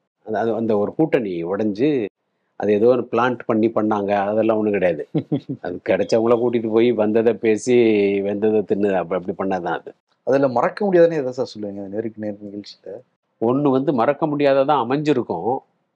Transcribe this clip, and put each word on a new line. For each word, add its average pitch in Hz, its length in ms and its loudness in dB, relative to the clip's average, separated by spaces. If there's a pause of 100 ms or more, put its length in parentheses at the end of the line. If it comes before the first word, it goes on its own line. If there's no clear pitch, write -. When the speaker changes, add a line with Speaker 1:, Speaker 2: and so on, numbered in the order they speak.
(260)
Speaker 1:
அந்த, 110 140 -4
அது, 113 160 -2
அந்த 113 220 0
ஒரு 101 180 -2
கூட்டணி 113 480 0
உடைஞ்சு 107 640 0 (560)
அது 101 120 2
ஏதோ 104 140 4
ஒரு 123 240 2
plant 117 340 0
பண்ணி 110 220 2
பண்ணாங்க, 107 420 0
அதெல்லாம் 107 480 0
ஒண்ணும் 107 160 0
கிடையாது. 90 400 0
Speaker 2:
<laughs> - 480 -4
Speaker 1:
அது 90 240 -8
கிடைச்சவங்கள 110 520 2
கூட்டிட்டு 117 320 0
போய் 113 220 4
வந்ததை 110 420 2
பேசி, 110 420 0 (460)
வெந்ததை 104 420 0
தின்னு, 101 300 0
அப்ப-, 90 220 -2
அப்படி 92 220 -4
பண்ணாதான் 95 420 -4
அது. - 140 -18 (300)
Speaker 2:
அதுல 139 240 2
மறக்க 180 380 -2
முடியாதுன்னு 170 340 4
எதை 127 120 -4
சார் 123 160 -4
சொல்லுவீங்க, 101 360 -10
அந்த 98 40 -12
நேருக்கு 107 340 -8
நேர் 104 200 -8
நிகழ்ச்சியில? 101 520 -16 (480)
Speaker 1:
ஒண்ணு 131 300 2
வந்து 135 220 0
மறக்க 139 340 0
முடியாததா 143 500 2
அமைஞ்சிருக்கும், 123 800 -2 (380)